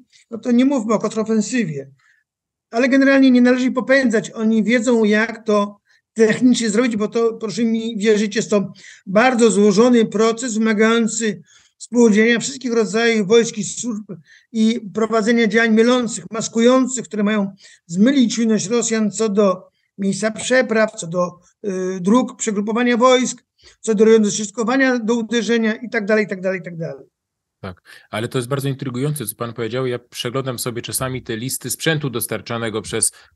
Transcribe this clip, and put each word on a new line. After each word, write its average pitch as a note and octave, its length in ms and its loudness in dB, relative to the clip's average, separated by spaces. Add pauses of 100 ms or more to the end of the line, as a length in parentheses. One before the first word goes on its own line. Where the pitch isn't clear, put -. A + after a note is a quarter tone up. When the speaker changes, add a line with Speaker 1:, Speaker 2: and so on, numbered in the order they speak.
(300)
Speaker 1:
no A3+ 80 -10
to B3 140 -2
nie A#3+ 120 6
mówmy A#3+ 300 0
o G3 40 0
kontrofensywie. G#3 920 -2 (800)
Ale A#3+ 180 0
generalnie C4+ 420 4
nie B3 120 6
należy B3+ 240 4
ich A3+ 80 -2
popędzać. B3+ 560 0
Oni A3 340 0
wiedzą, A#3 400 2
jak A3 420 0
to G#3 340 -2 (320)
technicznie A3+ 580 2
zrobić, A#3 260 0
bo G#3 120 -2
to, A3+ 260 -2
proszę G#3+ 300 -6
mi A3+ 340 -4
wierzyć, G#3 380 2
jest G#3+ 140 -4
to G3 220 0 (340)
bardzo A3+ 440 4
złożony G#3+ 560 4
proces A3 520 -2
wymagający A3 840 0 (360)
współdziałania A3+ 600 4
wszystkich B3 340 -8
rodzajów A3 560 0
wojsk A3+ 300 4
i G3+ 60 -6
służb A3 400 -8 (480)
i A3+ 280 0 (140)
prowadzenia A3+ 520 2
działań A3+ 260 2
mylących, A3+ 580 0
maskujących, A#3 720 0
które G#3 180 -6
mają G3+ 320 -2 (320)
zmylić A3 480 2
czujność A3 340 0
Rosjan A3 420 -2
co A3+ 180 -2
do G3 400 0 (300)
miejsca G3 320 -2
przepraw, A3 600 0
co - 140 -12
do, F3 240 -4 (360)
y, F#3 340 -6
dróg, G#3+ 360 0
przegrupowania A3+ 600 -2
wojsk, B3+ 480 2 (360)
co A3 140 -2
do G#3 100 4
rejonu A3 200 6
zasieczkowania A#3+ 720 0
do A3+ 160 -2
uderzenia A3+ 600 -2
i A3+ 160 -12
tak G#3+ 160 -4
dalej, G#3+ 180 0
i F3+ 40 -6
tak G3 120 -8
dalej, F#3+ 200 -4
i - 20 -16
tak F3 140 -14
dalej. C#3+ 300 -10 (540)
Speaker 2:
Tak, - 500 -18
ale A2 180 -6
to C3+ 100 -4
jest A#2+ 100 -4
bardzo C#3 200 -4
intrygujące, C3 580 -6
co - 100 -12
pan A#2 160 -8
powiedział. A#2+ 340 -6
Ja B2 120 -4
przeglądam B2+ 600 -8
sobie A#2 240 -8
czasami B2+ 400 -6
te A#2 140 -8
listy A#2+ 340 -8
sprzętu D3 400 -4
dostarczanego A2+ 720 -6
przez A2 300 -4 (240)